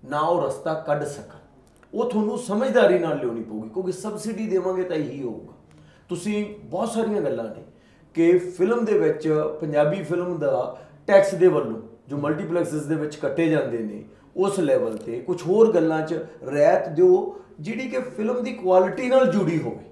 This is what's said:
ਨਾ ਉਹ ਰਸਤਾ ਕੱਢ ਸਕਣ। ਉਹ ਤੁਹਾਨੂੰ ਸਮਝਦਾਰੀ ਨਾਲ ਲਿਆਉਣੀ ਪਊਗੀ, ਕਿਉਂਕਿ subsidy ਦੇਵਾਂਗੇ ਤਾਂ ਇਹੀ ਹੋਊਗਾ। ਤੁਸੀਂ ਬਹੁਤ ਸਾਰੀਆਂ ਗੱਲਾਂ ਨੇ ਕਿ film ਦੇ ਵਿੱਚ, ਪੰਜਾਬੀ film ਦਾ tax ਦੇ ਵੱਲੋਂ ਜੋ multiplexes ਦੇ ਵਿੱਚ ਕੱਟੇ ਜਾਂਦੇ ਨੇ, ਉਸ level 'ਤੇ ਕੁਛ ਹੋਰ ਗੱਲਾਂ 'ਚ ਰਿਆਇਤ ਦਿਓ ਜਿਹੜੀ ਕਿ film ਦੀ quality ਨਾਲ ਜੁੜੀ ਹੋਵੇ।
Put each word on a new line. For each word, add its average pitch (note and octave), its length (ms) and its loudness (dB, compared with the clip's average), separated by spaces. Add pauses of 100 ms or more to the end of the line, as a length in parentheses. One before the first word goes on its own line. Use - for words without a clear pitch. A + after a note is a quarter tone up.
ਨਾ C#3+ 140 -4
ਉਹ E3+ 280 0
ਰਸਤਾ - 260 -6
ਕੱਢ D3 300 -4
ਸਕਣ। - 340 -12 (560)
ਉਹ A3+ 160 -2
ਤੁਹਾਨੂੰ G#3+ 280 -2
ਸਮਝਦਾਰੀ G#3+ 640 4
ਨਾਲ D#3+ 180 -2
ਲਿਆਉਣੀ A#2 260 -6
ਪਊਗੀ, G#2+ 260 -10
ਕਿਉਂਕਿ F#3 220 -6
subsidy G#3+ 560 -8
ਦੇਵਾਂਗੇ F#3 360 0
ਤਾਂ F3 120 -4
ਇਹੀ C#3 280 -6
ਹੋਊਗਾ। A2 300 -10 (560)
ਤੁਸੀਂ G#3 540 -4
ਬਹੁਤ G#3+ 260 -4
ਸਾਰੀਆਂ G#3+ 320 -2
ਗੱਲਾਂ A#2 240 -4
ਨੇ - 180 -14 (500)
ਕਿ E3+ 240 4
film A3 480 0
ਦੇ G3+ 140 2
ਵਿੱਚ, D#3+ 280 0 (340)
ਪੰਜਾਬੀ D3+ 420 0
film F3 360 -4
ਦਾ F3+ 420 -2 (260)
tax G3 280 6
ਦੇ F3 120 6
ਵੱਲੋਂ C#3 340 0 (260)
ਜੋ C#3+ 100 -8
multiplexes D#3 680 -2
ਦੇ D3+ 120 -2
ਵਿੱਚ D3 200 -6
ਕੱਟੇ D#3+ 320 -2
ਜਾਂਦੇ C3+ 300 0
ਨੇ, G#2+ 280 -8 (300)
ਉਸ F#3+ 240 0
level B2 380 2
'ਤੇ A#2 220 -8
ਕੁਛ F3 280 -6
ਹੋਰ G#3+ 260 6
ਗੱਲਾਂ D#3+ 280 2
'ਚ D#3 180 -4 (280)
ਰਿਆਇਤ D3 420 4
ਦਿਓ F3+ 500 4 (200)
ਜਿਹੜੀ A3+ 300 -8
ਕਿ B3+ 100 -4
film A3 440 -4
ਦੀ B3 100 -6
quality F#3 540 2
ਨਾਲ C4 240 6
ਜੁੜੀ E3+ 300 0
ਹੋਵੇ। A2+ 180 -8 (120)